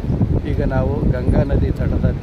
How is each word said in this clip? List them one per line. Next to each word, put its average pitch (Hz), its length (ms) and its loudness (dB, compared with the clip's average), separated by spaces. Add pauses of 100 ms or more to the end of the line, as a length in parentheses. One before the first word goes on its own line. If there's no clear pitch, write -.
(480)
ಈಗ - 160 0
ನಾವು 127 480 0
ಗಂಗಾ 127 320 2
ನದಿ 139 280 2
ತಟದ - 520 0